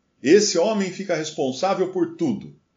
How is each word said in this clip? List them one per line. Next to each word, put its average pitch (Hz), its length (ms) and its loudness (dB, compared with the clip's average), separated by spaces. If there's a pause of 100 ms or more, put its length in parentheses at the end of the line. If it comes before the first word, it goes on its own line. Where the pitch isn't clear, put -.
(220)
Esse 185 360 4
homem 196 320 0
fica 175 240 -6
responsável 160 800 -2
por 170 240 -2
tudo, 117 400 -4 (200)